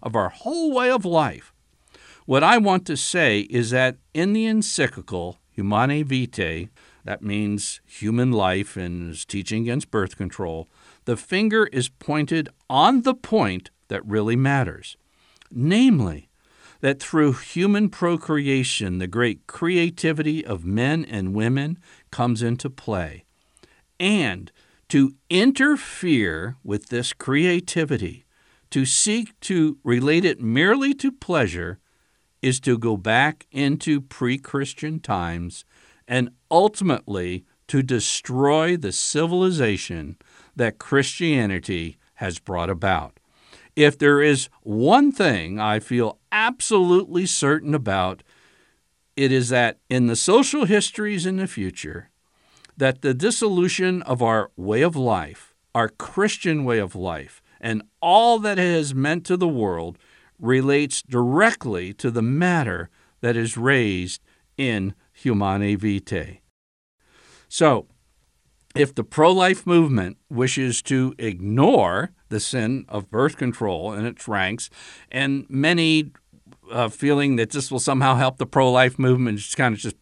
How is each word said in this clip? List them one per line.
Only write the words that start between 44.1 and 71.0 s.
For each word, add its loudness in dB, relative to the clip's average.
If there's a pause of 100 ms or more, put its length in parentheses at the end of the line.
is 2 (140)
one 4
thing -2
I 0
feel -2 (120)
absolutely 2
certain 0
about, -2 (920)
it 2
is 2
that 0 (120)
in 2
the 0
social 2
histories -2
in -2
the -4
future, -10 (680)
that 0
the 2
dissolution 0
of -2
our 2
way 0
of 2
life, -4 (200)
our 2
Christian -2
way 0
of -4
life, -10 (180)
and -4 (180)
all 6
that -2
it 2
has 0
meant -2
to 0
the 0
world -4 (400)
relates 0
directly 0
to -4
the -2
matter 0 (300)
that 0
is -2
raised 0 (340)
in -2 (180)
Humanae 0
Vitae. -4 (1080)
So, 2 (880)
if 0
the -4
pro-life 2
movement 2 (100)
wishes -2
to 0